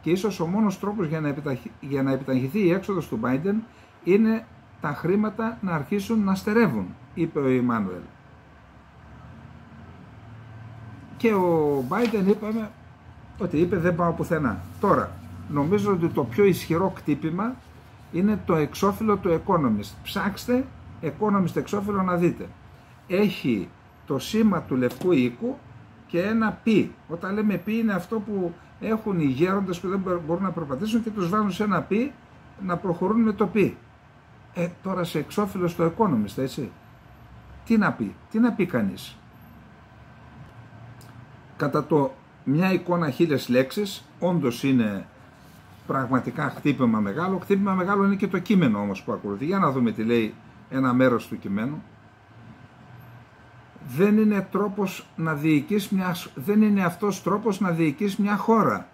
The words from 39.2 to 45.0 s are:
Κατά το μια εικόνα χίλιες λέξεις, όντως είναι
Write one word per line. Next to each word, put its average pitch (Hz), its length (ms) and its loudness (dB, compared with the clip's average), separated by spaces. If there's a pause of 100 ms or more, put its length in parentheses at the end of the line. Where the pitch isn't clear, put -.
Κατά 147 280 -2
το 139 280 2 (300)
μια 170 300 2
εικόνα 175 360 0
χίλιες 143 400 0
λέξεις, 131 560 0 (140)
όντως 160 440 0
είναι 110 420 0 (840)